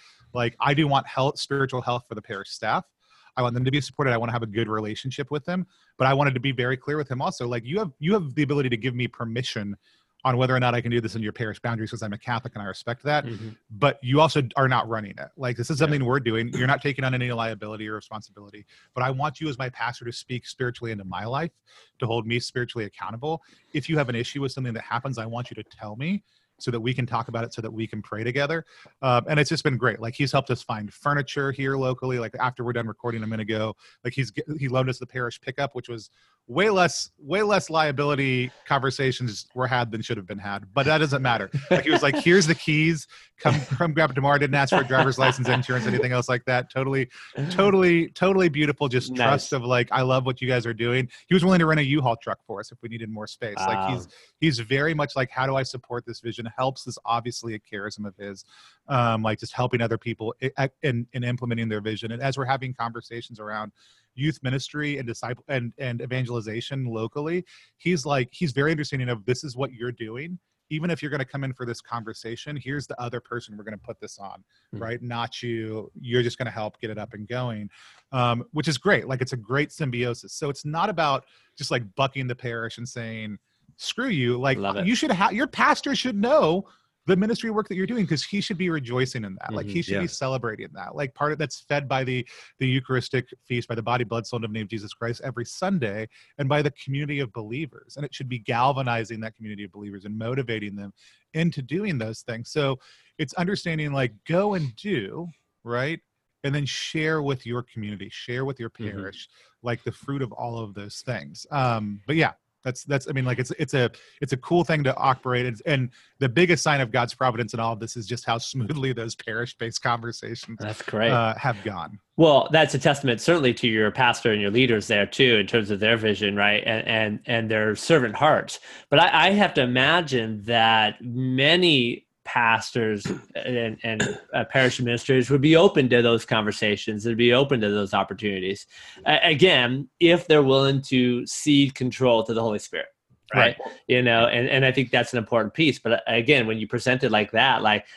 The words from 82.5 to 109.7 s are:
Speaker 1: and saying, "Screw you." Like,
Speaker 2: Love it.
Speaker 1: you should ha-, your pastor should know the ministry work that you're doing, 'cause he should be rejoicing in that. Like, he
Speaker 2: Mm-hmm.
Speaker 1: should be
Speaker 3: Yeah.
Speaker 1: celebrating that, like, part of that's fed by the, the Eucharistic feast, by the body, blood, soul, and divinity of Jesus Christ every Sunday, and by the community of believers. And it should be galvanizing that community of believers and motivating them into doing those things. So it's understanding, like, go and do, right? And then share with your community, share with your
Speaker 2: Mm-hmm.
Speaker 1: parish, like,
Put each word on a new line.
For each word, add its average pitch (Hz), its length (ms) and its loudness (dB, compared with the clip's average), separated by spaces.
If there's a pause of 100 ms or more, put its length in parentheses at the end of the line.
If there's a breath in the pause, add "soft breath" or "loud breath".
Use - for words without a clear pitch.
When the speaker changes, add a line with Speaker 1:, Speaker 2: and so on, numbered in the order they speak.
Speaker 1:
and 120 100 -10
saying, 113 500 -8 (380)
"Screw - 320 -6
you." 127 320 2
Like, 131 180 2
Speaker 2:
Love 196 200 -2
it. 185 100 0
Speaker 1:
you 233 80 2
should 302 160 0
ha-, 202 200 4
your 247 160 -2
pastor 269 480 2
should 254 200 -2
know 202 520 4 (380 soft breath)
the 190 100 4
ministry 220 340 0
work 208 200 -2
that 202 60 -4
you're 190 120 -2
doing, 233 180 0
'cause 151 200 0
he 202 160 -4
should 190 160 -4
be 180 120 0
rejoicing 127 540 -2
in 98 120 -8
that. - 180 -10
Like, - 120 -6
he 101 140 -4
Speaker 2:
Mm-hmm. - 20 0
Speaker 1:
should 98 180 -2
be 90 40 0
Speaker 3:
Yeah. 87 40 -2
Speaker 1:
celebrating 117 640 -4
that, 92 200 -14
like, 143 200 -6
part 147 180 -2
of 151 60 -4
that's 143 240 -6
fed 143 260 -2
by 131 160 0
the, 127 240 -2 (320 loud breath)
the 135 80 0
Eucharistic 127 680 0 (120)
feast, 120 240 -4
by 120 60 -6
the 113 60 -4
body, 120 220 0
blood, 113 240 -4
soul, 120 120 -6
and 113 40 -8
divinity 110 200 -6
of 101 40 -10
Jesus 104 260 -10
Christ 117 300 -6
every 120 220 -6
Sunday, 113 640 -4 (280 soft breath)
and 139 120 -2
by 147 120 4
the 147 100 0
community 143 500 -4
of 127 100 -6
believers. 120 640 -10
And 143 100 -8
it - 80 -12
should 139 140 -10
be 123 120 -6
galvanizing 120 800 0
that 110 160 -10
community 104 260 -12
of 95 80 -12
believers 101 320 -14
and 107 140 -8
motivating 110 580 -4
them 101 160 -10 (420 soft breath)
into 160 280 0
doing 160 360 -4
those 110 260 -6
things. 117 280 -8
So 135 260 0 (400 soft breath)
it's 147 180 -6
understanding, 170 580 -2
like, 131 180 0 (140)
go 196 300 2
and 139 200 -2
do, 151 540 -6 (340)
right? 127 380 -4 (420)
And 139 100 0
then 147 120 0
share 156 580 -2
with 139 220 -4
your 120 180 -4
community, 104 460 -10
share 123 340 -8
with 135 160 -6
your 113 120 -8
Speaker 2:
Mm-hmm. 101 260 -10
Speaker 1:
parish, 98 320 -12 (340 soft breath)
like, 117 220 -4